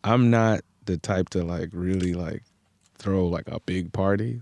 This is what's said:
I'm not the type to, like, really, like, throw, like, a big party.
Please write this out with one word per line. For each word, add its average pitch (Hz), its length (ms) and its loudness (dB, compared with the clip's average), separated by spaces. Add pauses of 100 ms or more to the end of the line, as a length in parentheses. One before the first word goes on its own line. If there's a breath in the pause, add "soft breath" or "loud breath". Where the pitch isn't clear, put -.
I'm 120 260 6
not 113 320 4 (240)
the 90 120 -2
type 92 320 -2
to, 90 140 -2
like, 85 300 -6
really, 90 400 -2
like, 85 300 -6 (560)
throw, 95 280 0
like, 85 200 -4
a 82 140 -8
big 92 300 -4
party. 104 500 0